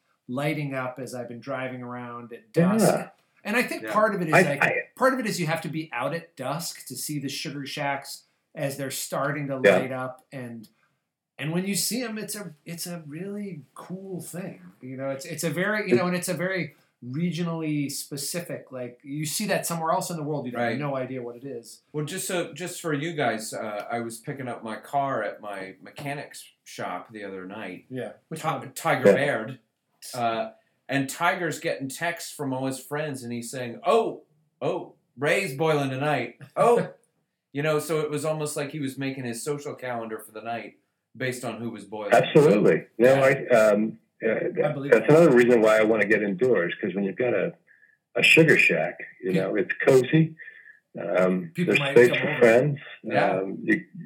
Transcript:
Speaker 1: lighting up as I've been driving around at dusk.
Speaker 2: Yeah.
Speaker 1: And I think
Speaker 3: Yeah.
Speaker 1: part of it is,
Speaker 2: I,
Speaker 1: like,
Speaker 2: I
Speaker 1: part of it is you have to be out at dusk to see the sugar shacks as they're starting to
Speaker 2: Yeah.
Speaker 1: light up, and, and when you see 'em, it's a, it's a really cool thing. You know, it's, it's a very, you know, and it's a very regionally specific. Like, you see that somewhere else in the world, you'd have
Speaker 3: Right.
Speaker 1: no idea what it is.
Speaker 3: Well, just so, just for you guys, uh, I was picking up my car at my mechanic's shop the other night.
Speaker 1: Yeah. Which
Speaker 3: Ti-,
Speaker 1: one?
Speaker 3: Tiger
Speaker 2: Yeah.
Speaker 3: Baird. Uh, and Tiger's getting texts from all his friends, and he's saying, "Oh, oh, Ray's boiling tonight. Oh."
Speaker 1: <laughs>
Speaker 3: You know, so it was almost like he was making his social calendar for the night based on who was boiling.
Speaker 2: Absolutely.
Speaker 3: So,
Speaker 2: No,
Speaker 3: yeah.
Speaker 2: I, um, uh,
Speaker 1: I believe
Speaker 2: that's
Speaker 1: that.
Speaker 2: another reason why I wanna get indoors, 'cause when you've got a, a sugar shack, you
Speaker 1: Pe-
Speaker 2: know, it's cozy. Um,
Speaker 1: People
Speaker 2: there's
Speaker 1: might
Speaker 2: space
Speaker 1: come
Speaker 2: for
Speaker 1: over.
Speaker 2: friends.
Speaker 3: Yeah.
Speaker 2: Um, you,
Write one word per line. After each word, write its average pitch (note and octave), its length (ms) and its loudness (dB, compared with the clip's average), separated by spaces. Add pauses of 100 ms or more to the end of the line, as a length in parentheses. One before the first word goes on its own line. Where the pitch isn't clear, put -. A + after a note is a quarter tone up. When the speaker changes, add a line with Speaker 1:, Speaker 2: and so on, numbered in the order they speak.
(300)
Speaker 1:
lighting C#3+ 440 -4
up B2+ 280 -6
as A#2 120 -10
I've A#2+ 160 -8
been A#2+ 120 -14
driving C3 420 -8
around A#2+ 500 -12
at - 200 -20
dusk. F#3+ 340 6
Speaker 2:
Yeah. - 220 0 (340)
Speaker 1:
And G#3+ 140 -2
I B3+ 60 4
think E4+ 200 -6
Speaker 3:
Yeah. G#3+ 100 -6
Speaker 1:
part G#3+ 220 4
of F3 60 -2
it D#3+ 80 -2
is, D#3 40 -2
Speaker 2:
I, F3 100 8
Speaker 1:
like, C#3+ 200 0
Speaker 2:
I - 100 2 (240)
Speaker 1:
part C4 160 4
of B3+ 60 -4
it A#3 60 -2
is F3+ 160 -2
you D#3+ 60 -2
have E3 140 -2
to E3 80 -6
be D#3 240 -8
out C3 200 -4
at E3 240 -10
dusk C#3+ 500 -8
to C3 80 -10
see D3 240 -6
the C#3 100 -6
sugar C#3+ 360 -8
shacks C#3 580 -6 (320)
as C#3+ 220 -4
they're C3+ 140 -6
starting D3+ 560 -4
to C3+ 160 -4
Speaker 2:
Yeah. F#2+ 140 2
Speaker 1:
light - 140 -4
up, - 300 -10 (100)
and, A#2 380 -14 (720)
and D3+ 120 -4
when F3+ 140 -2
you G3 100 -2
see A3 280 -4
'em, A3 160 -8
it's G#3+ 160 -10
a, F#3 180 -12 (140)
it's E3+ 180 -10
a F3 220 -10
really F#3+ 560 -10 (100)
cool F#3+ 480 -12
thing. - 400 -12 (180)
You C3 160 -14
know, C3+ 140 -6
it's, C3+ 160 -8
it's D#3+ 180 -10
a E3 60 0
very, G3 400 -2
you F3+ 60 4
know, F3+ 100 4
and F3+ 100 0
it's F3 140 -4
a F3 60 -2
very F3 400 -4 (280)
regionally D#3 880 -4
specific. - 800 -8
Like, B2 320 -12
you D3 220 -6
see G#3 220 -4
that F#3+ 180 0
somewhere E3 260 -2
else F3+ 200 0
in E3+ 60 -6
the D3+ 60 -6
world, C#3 220 -2
you'd B2 80 -8
have A#2+ 100 -2
Speaker 3:
Right. A#2 140 0
Speaker 1:
no C#3 180 -4
idea B2+ 280 -6
what A#2+ 120 -10
it A#2+ 100 -16
is. A#2+ 360 -14 (120)
Speaker 3:
Well, D3+ 120 -4
just F#3 220 -6
so, E3+ 260 -2
just E3+ 260 -10
for E3 140 -2
you D#3 200 -2
guys, A#2+ 420 -2
uh, G#2 360 -6
I A#2+ 100 -2
was A#2 180 -8
picking C3+ 280 -10
up A2 160 -8
my A2 120 -8
car C3 480 -2
at - 180 -8
my F#2+ 400 -10
mechanic's C#3+ 640 -12 (180)
shop F#2 480 -10
the G#2+ 120 -12
other F#2+ 240 -10
night. F#2+ 420 -12
Speaker 1:
Yeah. A#2+ 220 -8 (160)
Which D#3 140 -10
Speaker 3:
Ti-, D#3 80 -6
Speaker 1:
one? B2+ 240 -6
Speaker 3:
Tiger - 360 2
Speaker 2:
Yeah. - 60 8
Speaker 3:
Baird. B2+ 440 -2 (540)
Uh, A2+ 380 -2 (360)
and C3+ 220 0
Tiger's F3 500 -2
getting C#3 300 -4
texts - 460 -6
from C3+ 180 -6
all C3+ 140 -4
his C3 120 -6
friends, D3 440 -6
and A#2+ 100 -8
he's A#2 160 -8
saying, A#2+ 340 -8
"Oh, G3 400 2 (380)
oh, E3+ 320 -4 (240)
Ray's D#3 400 0
boiling D3 320 2
tonight. C3 460 -2 (200)
Oh." G#3+ 380 4
Speaker 1:
<laughs> - 60 -20 (560)
Speaker 3:
You C#3 60 -4
know, D3+ 160 2
so D3+ 220 -2
it D3+ 100 -2
was D3 160 -4
almost D3+ 320 -2
like C3+ 140 -6
he D#3 80 -8
was C3+ 180 -6
making C3+ 280 -6
his A#2 180 -8
social C#3+ 320 -6
calendar A2+ 420 -6
for - 140 -16
the G#2+ 100 -14
night A2+ 360 -8 (380)
based B2 300 -4
on A2 160 -6
who A#2 80 -4
was G#2 160 -10
boiling. G#2 260 -4
Speaker 2:
Absolutely. D3+ 640 8
Speaker 3:
So, - 80 -4 (120)
Speaker 2:
No, B2+ 160 8
Speaker 3:
yeah. C3+ 380 4
Speaker 2:
I, B2 40 6
um, G#2+ 440 6 (260)
uh, - 420 0
Speaker 1:
I - 40 0
believe C#3 200 0
Speaker 2:
that's A2+ 160 6
Speaker 1:
that. - 40 6
Speaker 2:
another D#3+ 260 10
reason A#2+ 240 8
why A2 160 6
I A2 60 6
wanna G#2+ 240 4
get G#2+ 160 4
indoors, G2 580 2
'cause F#2 140 -2
when G2+ 80 -2
you've F#2+ 120 -2
got A#2+ 200 0
a, F2 180 0 (600)
a - 80 0
sugar D3+ 340 8
shack, E2 400 2 (260)
you F#2 100 -2
Speaker 1:
Pe- - 40 4
Speaker 2:
know, F#2+ 180 -2
it's G2 160 -2 (140)
cozy. C3+ 480 6 (680)
Um, F#2 540 0
Speaker 1:
People E3+ 220 2
Speaker 2:
there's - 40 4
Speaker 1:
might C#3 120 -2
Speaker 2:
space A#2+ 180 10
Speaker 1:
come - 120 0
Speaker 2:
for A#2+ 80 0
Speaker 1:
over. D3 100 -2
Speaker 2:
friends. B2 400 6 (240)
Speaker 3:
Yeah. A2 340 2
Speaker 2:
Um, F#2+ 240 -6
you, - 240 0 (200)